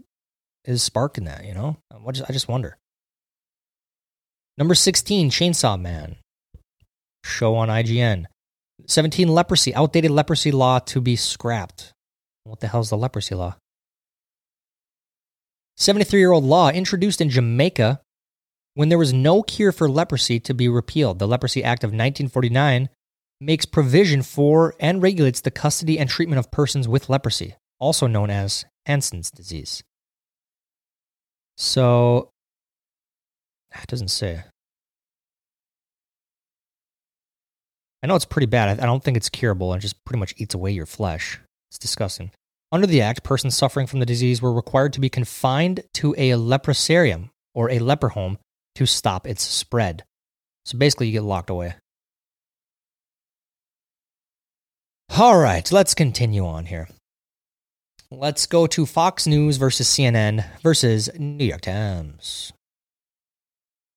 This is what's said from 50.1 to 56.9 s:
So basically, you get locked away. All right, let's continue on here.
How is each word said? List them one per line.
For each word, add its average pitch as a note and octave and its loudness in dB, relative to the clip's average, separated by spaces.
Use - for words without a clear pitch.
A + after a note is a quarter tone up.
So - -10
basically, C#3 0
you A2 -2
get G#2+ -2
locked F#2+ -4
away. F2 -8
All G#3+ 8
right, G2 2
let's G3 4
continue A2 0
on E2 -6
here. E2+ -10